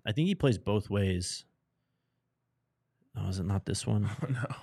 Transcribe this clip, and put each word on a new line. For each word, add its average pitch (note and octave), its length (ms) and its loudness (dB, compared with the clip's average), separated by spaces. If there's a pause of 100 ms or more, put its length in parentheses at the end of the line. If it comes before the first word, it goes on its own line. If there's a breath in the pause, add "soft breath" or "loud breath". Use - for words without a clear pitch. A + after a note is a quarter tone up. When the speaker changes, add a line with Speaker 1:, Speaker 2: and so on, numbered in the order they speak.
Speaker 1:
I G#2+ 60 0
think D#3 160 2
he G3+ 60 2
plays C3 220 4
both G2+ 320 0
ways. F#2+ 560 0 (1700)
Oh, G2 120 -4
is F#2+ 100 -2
it F2+ 60 -2
not G2 220 0
this - 200 -2
one? G#2+ 280 2
Speaker 2:
<laughs> - 80 -10
Oh, D3+ 60 -4
no. A#2+ 180 -2 (160)